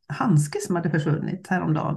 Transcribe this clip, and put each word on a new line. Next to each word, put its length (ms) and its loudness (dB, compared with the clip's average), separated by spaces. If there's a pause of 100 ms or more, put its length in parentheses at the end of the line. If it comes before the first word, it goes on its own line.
handske 520 2
som 160 -2
hade 140 0
försvunnit 580 -2
häromdagen, 480 0